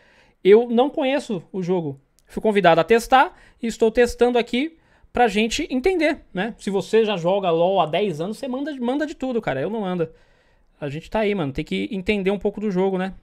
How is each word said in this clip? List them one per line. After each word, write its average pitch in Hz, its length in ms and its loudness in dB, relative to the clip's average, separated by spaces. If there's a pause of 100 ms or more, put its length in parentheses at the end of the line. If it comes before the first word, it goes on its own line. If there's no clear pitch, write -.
(440)
Eu 220 260 8
não 247 200 2
conheço 262 640 -2
o 190 120 -6
jogo. 165 360 -4 (280)
Fui - 140 -10
convidado 180 380 4
a 160 40 4
testar 262 540 4 (240)
e 233 60 -4
estou 220 240 0
testando 240 460 2
aqui 240 400 -2 (340)
pra 240 160 2
gente 220 420 -2
entender, 311 520 0 (120)
né? 196 240 -6
Se - 120 -10
você 196 340 0
já 208 140 -2
joga 185 320 0
lol 175 320 2
há 160 40 2
dez 165 360 -2
anos, 208 160 -6
você 277 100 -10
manda, 285 320 -6
manda 240 260 -2
de 311 100 -8
tudo, 247 260 -4
cara. 135 200 -4
Eu 170 80 -4
não 220 120 -6
mando. 180 280 -4 (680)
A 147 100 -8
gente 151 200 -12
tá 220 100 -4
aí, 202 160 0
mano. 147 160 -4
Tem 151 140 -6
que 190 260 -6
entender 190 400 -2
um 202 80 -2
pouco 208 200 -4
do 208 120 -4
jogo, 185 260 0
né? 185 260 -6